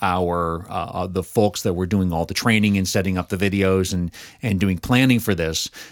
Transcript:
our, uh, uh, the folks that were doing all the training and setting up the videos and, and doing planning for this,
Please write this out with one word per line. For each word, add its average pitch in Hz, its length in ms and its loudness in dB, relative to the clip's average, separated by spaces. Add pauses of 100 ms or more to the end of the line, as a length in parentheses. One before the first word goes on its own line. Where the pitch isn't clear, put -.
our, 87 720 0
uh, - 20 -6
uh, 90 340 -6
the 92 140 -4
folks 104 420 0
that 98 100 0
were 90 120 -2
doing 92 280 0
all 82 100 -2
the 82 100 -6
training 107 440 2
and 95 100 0
setting 95 300 0
up 90 100 -2
the - 80 -4
videos 95 580 2
and, 87 160 -2 (320)
and 104 160 0
doing 95 200 0
planning 123 420 4
for 104 160 0
this, 82 340 -4 (220)